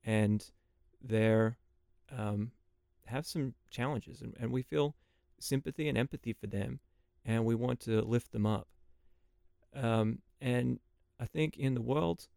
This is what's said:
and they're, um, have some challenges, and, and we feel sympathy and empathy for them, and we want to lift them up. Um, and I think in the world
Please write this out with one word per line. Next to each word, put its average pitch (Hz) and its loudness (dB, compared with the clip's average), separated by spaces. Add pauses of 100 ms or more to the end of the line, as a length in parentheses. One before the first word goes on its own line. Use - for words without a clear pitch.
and 107 2 (500)
they're, 110 4 (580)
um, 107 -2 (540)
have 131 -6
some 131 -4 (160)
challenges, 131 -4
and, - -12
and 120 -2
we 131 0
feel 147 0 (440)
sympathy 147 -2
and 127 0
empathy 120 -2
for - -10
them, 101 -4 (460)
and 113 2
we 117 4
want 120 -2
to 110 2
lift 117 0
them 107 0
up. 107 0 (1080)
Um, 113 2 (220)
and 123 0 (400)
I 120 -4
think 156 -2
in 135 0
the 123 -2
world 156 -2